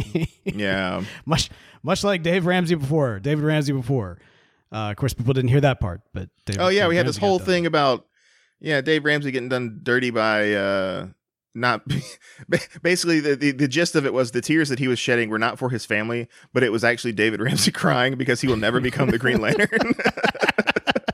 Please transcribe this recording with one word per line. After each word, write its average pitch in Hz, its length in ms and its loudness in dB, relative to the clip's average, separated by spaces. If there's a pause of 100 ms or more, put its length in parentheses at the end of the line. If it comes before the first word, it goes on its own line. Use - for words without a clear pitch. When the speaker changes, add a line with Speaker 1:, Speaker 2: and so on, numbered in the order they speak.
(380)
Speaker 1:
<laughs> - 60 -20
Speaker 2:
Yeah. 95 580 -2 (240)
Speaker 1:
Much, - 240 0 (320)
much 175 200 0
like 196 200 0
Dave 170 240 2
Ramsey 175 300 2
before, 135 440 0
David 147 240 0
Ramsey 151 300 2
before. 120 440 -4 (540)
Uh, 107 180 -4
of 104 60 -6
course, 135 160 -2
people 127 220 0
didn't 127 160 0
hear 139 100 4
that 135 200 2
part, 90 200 -4 (140)
but 92 160 -10 (160)
Dave, - 120 -4
Speaker 2:
Oh, 180 100 2
yeah, 202 140 2
Speaker 1:
Dave 180 60 2
Speaker 2:
we 170 80 2
had 175 100 2
this 151 100 -2
Speaker 1:
Ramsey 208 40 -10
got 202 60 0
Speaker 2:
whole 190 120 2
Speaker 1:
done. 185 80 -6
Speaker 2:
thing 175 200 2
about, 143 400 2 (520)
yeah, 147 220 0
Dave 151 240 2
Ramsey 147 280 0
getting 127 180 -4
done 123 320 -4
dirty 123 260 2
by, 107 460 2
uh, 95 540 -2 (460)
not 117 320 -2
<laughs> - 600 -10
ba-, 170 100 2 (240)
basically 170 380 2
the, 147 160 2
the, 143 140 0
the 139 180 0
gist 165 280 0
of 139 100 2
it 110 80 -2
was 123 160 0
the 123 100 -2
tears 151 300 0
that 127 80 -2
he 135 100 -2
was 120 100 0
shedding 120 300 0
were 110 100 -4
not 113 200 -2
for 127 100 -4
his 117 160 -6
family, 113 420 -2 (280)
but 127 80 4
it 113 100 4
was 113 100 0
actually 117 300 0
David 104 300 0
Ramsey - 280 0
<laughs> - 20 -2
crying 135 440 2
because 123 240 0
he 135 80 0
will 123 80 2
never 113 240 0
become 127 300 0
the 117 80 0
Green 123 240 0
Lantern. 214 560 0
<laughs> 208 40 -6 (1120)